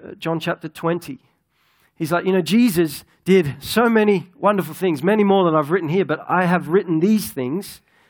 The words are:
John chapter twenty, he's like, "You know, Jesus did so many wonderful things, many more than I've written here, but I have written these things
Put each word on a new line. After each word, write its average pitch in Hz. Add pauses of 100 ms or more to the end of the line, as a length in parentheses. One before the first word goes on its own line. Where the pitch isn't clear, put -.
(180)
John 165
chapter 165
twenty, 165 (760)
he's 160
like, 175
"You 190
know, 185
Jesus 170 (220)
did 180
so 233
many 208
wonderful 180
things, 156
many 208
more 196
than 160
I've 151
written 175
here, 180
but 151
I 180
have 175
written 170
these 208
things 139 (280)